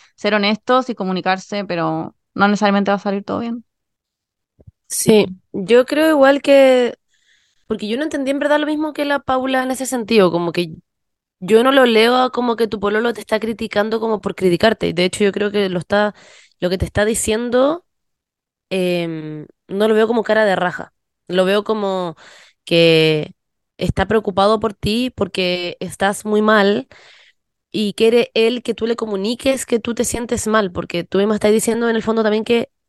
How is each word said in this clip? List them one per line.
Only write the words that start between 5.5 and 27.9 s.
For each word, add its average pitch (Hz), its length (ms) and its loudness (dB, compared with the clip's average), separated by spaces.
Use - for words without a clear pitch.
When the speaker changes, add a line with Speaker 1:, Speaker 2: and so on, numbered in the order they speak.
Speaker 2:
yo 226 320 2
creo 302 240 0
igual 277 320 4
que, 262 540 4
porque 214 200 -6
yo 226 100 -4
no 294 60 -4
entendí 285 280 -4
en 285 80 -2
verdad 294 200 0
lo 294 80 -2
mismo 302 260 -4
que 294 120 -4
la 285 140 -2
Paula 262 440 -2
en 262 80 -4
ese 254 140 -6
sentido, 214 460 2
como 170 220 -2
que 165 220 -6
yo 214 240 4
no 262 80 4
lo 269 140 6
leo 233 320 4
a 254 140 0
como 240 240 -2
que 226 120 -2
tu 208 120 -8
pololo 214 340 -2
te - 80 -12
está 220 180 -4
criticando 220 600 -4
como 214 220 -4
por 185 140 -6
criticarte. 180 580 2
De 180 120 0
hecho, 180 180 -2
yo 196 100 2
creo 202 180 -4
que 202 180 -2
lo 180 100 -4
está, 202 360 0
lo 180 100 -2
que 185 100 -2
te - 60 -2
está 208 200 -2
diciendo, 240 800 0
em, 165 800 -4
no 202 200 0
lo 214 60 4
veo 220 120 4
como 226 160 0
cara 214 220 2
de 190 100 2
raja. 180 380 -6
Lo 180 180 0
veo 202 180 0
como 190 520 -4
que 160 680 4
está 185 300 -2
preocupado 208 540 2
por 202 140 -4
ti 240 400 -4
porque 180 640 -4
estás 190 440 -4
muy 214 180 0
mal 214 440 2
y 202 220 -4